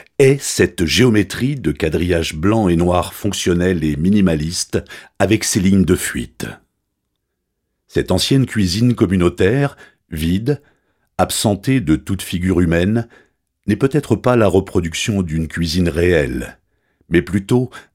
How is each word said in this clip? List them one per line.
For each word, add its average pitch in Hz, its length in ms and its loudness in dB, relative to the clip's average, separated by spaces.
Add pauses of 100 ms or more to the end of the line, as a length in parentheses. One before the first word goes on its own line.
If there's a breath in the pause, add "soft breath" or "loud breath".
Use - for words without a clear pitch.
(200 loud breath)
est 139 220 4
cette - 440 0
géométrie 107 680 0
de 78 160 -4
quadrillage 82 640 -2
blanc 101 320 2
et 85 80 2
noir 87 380 0
fonctionnel 90 680 -2
et 76 120 -2
minimaliste 85 880 0 (340 loud breath)
avec 98 260 2
ses - 180 -2
lignes 95 240 4
de 90 100 2
fuite. - 500 -8 (1400)
Cette - 240 -4
ancienne 123 340 2
cuisine 107 500 0
communautaire, 98 840 0 (320 loud breath)
vide, 92 520 -4 (560)
absentée 104 600 0
de 78 160 0
toute 95 260 -6
figure 90 380 -2
humaine, 90 480 2 (580 soft breath)
n'est 104 120 0
peut-être 139 380 0
pas 123 200 0
la 110 120 4
reproduction 95 760 0
d'une 80 260 -4
cuisine 85 420 -2
réelle, 73 680 0 (500)
mais 87 120 4
plutôt 123 480 -2 (260 loud breath)